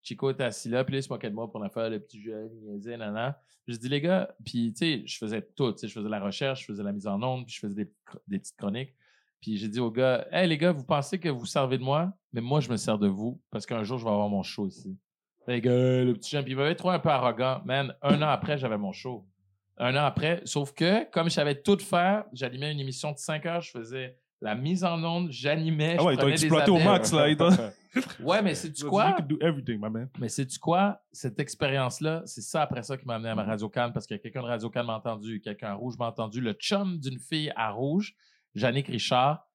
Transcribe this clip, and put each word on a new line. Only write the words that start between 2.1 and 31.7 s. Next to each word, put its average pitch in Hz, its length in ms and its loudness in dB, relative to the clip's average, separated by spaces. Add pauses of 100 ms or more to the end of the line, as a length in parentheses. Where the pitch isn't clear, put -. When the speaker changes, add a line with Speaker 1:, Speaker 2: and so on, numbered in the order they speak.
Speaker 1:
jeune, 110 320 -10
il 113 160 -20
niaisait, 104 260 -10
nanana. 113 440 -4 (240)
Puis 120 100 -8
je 110 60 -12
dis, « 123 100 -6
Les 143 100 2
gars », 180 340 0 (120)
puis 117 260 -2
tu - 60 -12
sais, 160 280 0
je - 120 -10
faisais 107 240 -4
tout, 123 300 -2
tu - 80 -8
sais, 113 80 -8
je 98 40 -10
faisais 107 160 -8
la 107 120 -2
recherche, 131 420 -4
je - 40 -16
faisais 104 160 -8
la 101 100 -4
mise 101 140 -6
en 101 160 -2
onde, 127 220 -2
puis 110 100 -16
je - 60 -14
faisais 101 140 -6
des, 101 180 -6 (340)
des 98 120 -4
petites - 180 -12
chroniques. 110 380 -6 (480)
Puis 107 160 -4
j'ai 107 100 -4
dit 107 100 -4
aux 120 120 0
gars, « 127 400 2
Hey, 175 180 4
les 160 80 2
gars, 170 160 4
vous 139 120 -4
pensez 160 360 0
que 175 80 -2
vous 123 160 -2
servez 135 320 0
de 123 60 -2
moi, 151 320 0 (180)
mais 117 80 -4
moi, 135 200 2
je 120 100 -2
me 113 80 0
sers 110 200 0
de 101 100 4
vous, 107 420 -4
parce 107 160 -6
qu'un 117 160 -4
jour, 123 160 -4
je 113 60 -8
vais 113 60 0
avoir 104 200 2
mon 98 120 0
show 101 260 -4
ici. » 95 280 -12 (520)
Les 123 120 0
gars, 127 420 4
le 127 120 4
petit - 160 -8
jeune, 143 140 -2
puis 127 100 -6
il - 20 -2
m'avait 151 200 2
trouvé 180 180 0
un 170 40 2
peu 156 120 2
arrogant. 127 560 2
Man, 131 340 0
un 147 220 4
an 151 60 2
après, 147 280 0
j'avais 120 220 -2
mon 98 140 -4
show. - 360 -10 (480)
Un 123 200 0
an 147 80 4
après, 156 420 2
sauf 143 260 -4
que, 196 380 4
comme 170 180 2
je 165 60 0
savais 147 260 2
tout 202 180 6
faire, 196 540 4
j'animais 131 400 -4
une 147 80 -4
émission 135 320 -4
de 139 60 -10
cinq 156 260 -4
heures, 170 160 -2
je 165 100 -14
faisais 127 480 -10 (220)
la 107 140 -2
mise 165 300 0
en 170 180 0
onde, 170 280 0
j'animais, 156 680 2
Speaker 2:
Ah 151 40 6
Speaker 1:
je 170 40 6
Speaker 2:
ouais, 147 80 6
ils - 20 2
t'ont 135 60 2
Speaker 1:
prenais 143 140 4
des 160 80 2
Speaker 2:
exploité 151 260 6
au 180 60 8
Speaker 1:
appels. 165 100 8
Speaker 2:
max, 190 260 6
là, 151 160 6
ils 156 80 6
t'ont 165 140 6
Speaker 1:
<laughs> - 680 0
Ouais, 175 220 2
mais 175 120 2
sais-tu 147 300 -8
Speaker 2:
You 143 60 -2
Speaker 1:
quoi ? 196 240 4
Speaker 2:
could 170 120 -2
do 151 140 0
everything, 131 420 0
my 107 80 -4
man. 117 180 -6 (120)
Speaker 1:
Mais 120 80 -2
sais-tu 131 320 -4
quoi ? 190 500 2
Cette - 300 -8
expérience-là, 143 840 -2